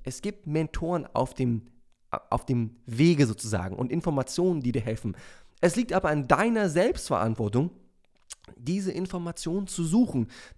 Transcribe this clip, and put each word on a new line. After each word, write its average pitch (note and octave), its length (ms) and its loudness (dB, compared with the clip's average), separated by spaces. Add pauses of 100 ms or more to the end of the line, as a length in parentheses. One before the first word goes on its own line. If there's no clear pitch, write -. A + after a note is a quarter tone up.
es - 200 -10
gibt G3+ 240 -8
Mentoren D#3+ 640 -2
auf B2+ 220 -2
dem, A#2+ 320 0 (640)
auf - 160 -2
dem A#2+ 300 -2 (100)
Wege C#3+ 400 6
sozusagen G#2 500 -4
und B2 160 -4
Informationen, E3 680 0
die B2 120 0
dir A#2+ 100 -2
helfen. A2 340 -4 (440)
Es F3 160 4
liegt A#3+ 160 -2
aber F#3 160 2
an D3+ 180 2
deiner G#3 420 4
Selbstverantwortung, B2+ 1000 0 (880)
diese F#3 360 -2
Information F3+ 720 -6
zu F3 180 -4
suchen, D#3+ 440 2 (300)